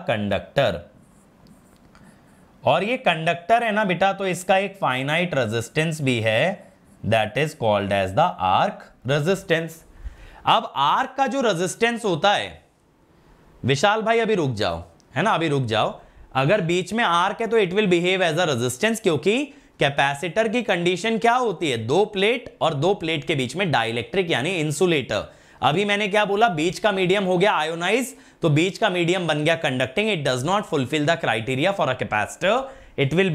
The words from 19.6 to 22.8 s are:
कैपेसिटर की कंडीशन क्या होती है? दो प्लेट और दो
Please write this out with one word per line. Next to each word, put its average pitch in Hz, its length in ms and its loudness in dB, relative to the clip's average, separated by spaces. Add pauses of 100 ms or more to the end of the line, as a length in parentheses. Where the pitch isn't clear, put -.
कैपेसिटर 147 680 0
की 220 160 -2
कंडीशन 185 540 0
क्या 233 160 2
होती 196 380 -2
है? 117 60 -2
दो 127 280 2
प्लेट 214 560 -2
और 156 120 2
दो 160 200 2